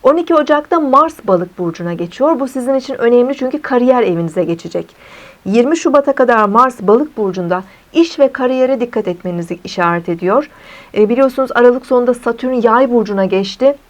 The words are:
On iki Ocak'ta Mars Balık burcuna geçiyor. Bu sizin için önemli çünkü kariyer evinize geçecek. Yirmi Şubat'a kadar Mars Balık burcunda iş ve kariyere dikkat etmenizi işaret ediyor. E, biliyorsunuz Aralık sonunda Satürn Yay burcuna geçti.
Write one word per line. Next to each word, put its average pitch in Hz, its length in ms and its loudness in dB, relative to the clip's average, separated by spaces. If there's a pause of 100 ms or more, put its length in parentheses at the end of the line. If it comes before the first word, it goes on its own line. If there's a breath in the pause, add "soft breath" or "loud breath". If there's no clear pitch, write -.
On 277 140 4
iki 339 180 -2
Ocak'ta 302 460 0
Mars 269 340 2 (100)
Balık 180 340 -2
burcuna 170 360 -6
geçiyor. 240 460 -2
Bu 269 80 -4
sizin 262 260 -4
için 262 200 -4
önemli 247 420 2
çünkü 269 260 -6
kariyer 247 400 2
evinize 170 420 -2
geçecek. 170 420 -8 (580 loud breath)
Yirmi 240 320 2
Şubat'a 285 360 2
kadar 240 320 2
Mars 240 360 2
Balık 226 360 0
burcunda 185 460 -4 (300 loud breath)
iş 330 260 0
ve 269 140 2
kariyere 254 480 0
dikkat 233 280 -4
etmenizi 175 560 -8
işaret 170 440 -2
ediyor. 185 420 -2 (460 loud breath)
E, 208 120 4
biliyorsunuz 262 460 0
Aralık 247 320 2
sonunda 247 280 2
Satürn 247 380 -6
Yay 240 400 2
burcuna 202 320 0
geçti. 196 520 0 (140)